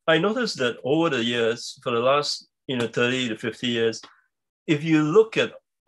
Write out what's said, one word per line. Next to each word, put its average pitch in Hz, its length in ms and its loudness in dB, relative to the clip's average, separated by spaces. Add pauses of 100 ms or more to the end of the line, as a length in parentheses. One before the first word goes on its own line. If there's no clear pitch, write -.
I 160 120 4
noticed 214 400 -2
that 120 240 -2
over 160 260 2
the 123 140 -2
years, 120 580 -2
for 127 100 -6
the 117 80 0
last, 139 460 0 (220)
you 131 100 -4
know, 117 80 0
thirty 123 420 -2
to 107 80 -6
fifty 117 300 -8
years, 113 340 -2 (680)
if 151 160 0
you 156 180 4
look 190 360 4
at 117 160 0 (340)